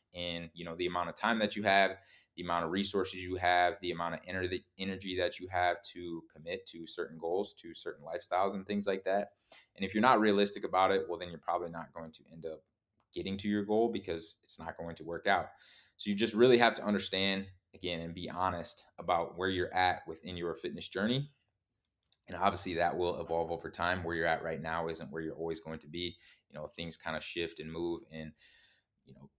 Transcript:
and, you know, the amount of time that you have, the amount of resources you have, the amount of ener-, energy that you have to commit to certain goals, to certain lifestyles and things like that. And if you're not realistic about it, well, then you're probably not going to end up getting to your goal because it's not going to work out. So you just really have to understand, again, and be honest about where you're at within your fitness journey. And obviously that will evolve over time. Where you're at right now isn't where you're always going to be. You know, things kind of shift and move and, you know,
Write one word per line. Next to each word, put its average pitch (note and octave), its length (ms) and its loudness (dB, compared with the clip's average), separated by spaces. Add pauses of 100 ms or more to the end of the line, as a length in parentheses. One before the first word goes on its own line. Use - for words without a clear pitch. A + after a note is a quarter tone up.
(140)
and, E2+ 400 -6
you E2+ 120 -12
know, E2 100 -8
the F2 120 -2
amount F2 220 -2
of D#2+ 60 -8
time A2+ 240 2
that G#2 160 0
you G#2 80 -4
have, G2 280 6 (440)
the F2 80 -8
amount E2+ 220 0
of D#2+ 60 -2
resources F#2+ 500 -2
you F#2 140 -6
have, F2 460 4
the F2 100 -4
amount E2 240 -4
of D2+ 40 -6 (100)
ener-, F#2 340 -2 (140)
energy F#2+ 400 -6
that F2 220 0
you F2+ 100 -10
have F2+ 280 2 (160)
to E2+ 300 -8 (120)
commit E2+ 320 -8
to E2 200 -12
certain D#2+ 300 -8
goals, F2 440 -2
to E2+ 120 -14
certain - 320 -12
lifestyles F2+ 480 -2
and F#2+ 140 -8
things G2+ 180 -2
like F#2+ 200 0
that. G2 240 0 (460)
And F#2+ 100 -4
if F#2 80 -4
you're G#2+ 80 4
not B2 180 8
realistic G#2 440 4
about F#2 280 4
it, F#2+ 160 4
well, E2+ 120 -4
then F2 100 -8
you're E2 100 -10
probably E2+ 300 -2
not E2 240 -10
going E2 180 -12
to D2+ 200 -20
end D#2+ 140 -12
up D#2 160 -8 (520)
getting F#2+ 240 -4
to G2+ 100 -4
your G#2 160 2
goal G#2+ 280 4
because F2 520 -6
it's - 160 -18
not E2 180 -10
going E2+ 200 -8
to D#2+ 60 -14
work E2 220 -6
out. F#2+ 220 4 (480)
So - 140 -6
you G2+ 60 2
just G#2+ 180 2
really A#2+ 260 10
have A2+ 160 6
to - 100 -6
understand, G2 640 0 (260)
again, F2 280 -4
and E2+ 120 -6
be F2 160 -8
honest F2 540 -4 (160)
about E2+ 380 0
where F#2 120 2
you're F2+ 240 0
at F2+ 340 4
within F2 300 -10
your E2+ 180 -2
fitness E2 320 -8
journey. B2 440 0 (960)
And F2+ 100 -10
obviously F#2+ 380 0
that E2+ 200 2
will F2 240 0
evolve E2 320 -2
over E2 200 -6
time. F2 320 0
Where E2+ 120 -2
you're E2 120 2
at D#2+ 160 2
right D#2+ 180 -4
now E2 280 -2
isn't D#2+ 200 -8
where E2 140 -6
you're D#2 140 -8
always E2 240 -6
going D#2+ 180 -10
to D2+ 80 -20
be. E2+ 300 -6 (320)
You D2+ 100 -16
know, D2+ 160 -10
things E2+ 220 -8
kind D#2+ 180 -6
of D#2 80 -6
shift - 360 -6
and D#2+ 120 -10
move E2+ 300 -4 (100)
and, D#2+ 200 -10 (720)
you C2+ 100 -20
know, C#2 240 -20